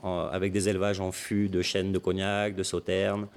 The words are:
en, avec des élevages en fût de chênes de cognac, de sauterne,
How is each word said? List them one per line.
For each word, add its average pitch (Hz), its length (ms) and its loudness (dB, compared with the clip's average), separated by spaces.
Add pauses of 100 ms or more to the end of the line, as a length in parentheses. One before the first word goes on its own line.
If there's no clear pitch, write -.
en, 90 280 -2
avec 95 200 0
des 98 180 2
élevages 98 300 2
en 92 120 -2
fût 101 380 0
de 92 140 2
chênes 95 280 0
de 95 60 2
cognac, 98 580 0
de 92 60 -2
sauterne, 95 640 0 (120)